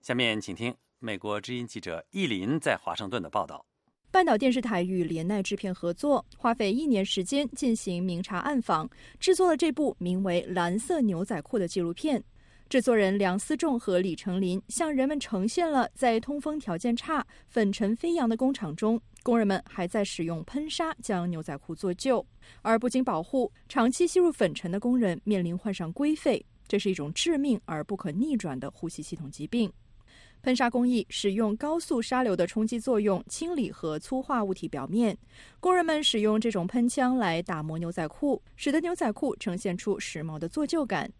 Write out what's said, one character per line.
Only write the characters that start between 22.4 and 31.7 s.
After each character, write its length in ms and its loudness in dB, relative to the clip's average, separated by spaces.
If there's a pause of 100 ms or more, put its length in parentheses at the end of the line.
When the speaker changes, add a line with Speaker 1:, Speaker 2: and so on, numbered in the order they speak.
Speaker 2:
而 160 4
不 120 0
经 140 2
保 180 0
护、 300 0 (180)
长 200 4
期 160 2
吸 140 4
入 120 6
粉 220 2
尘 160 -8
的 100 -2
工 180 2
人 260 2
面 200 2
临 140 -2
患 160 -4
上 200 -6
规 220 2
肺， 300 2 (220)
这 100 0
是 120 0
一 40 2
种 200 -4
致 240 2
命 280 2
而 180 -4
不 120 -6
可 160 -6
逆 240 0
转 240 -4
的 120 -6
呼 180 -8
吸 120 -12
系 140 -8
统 160 -12
疾 160 -10
病。 240 0 (720)
喷 100 2
砂 160 2
工 180 2
艺 220 2
使 220 0
用 240 2
高 240 -2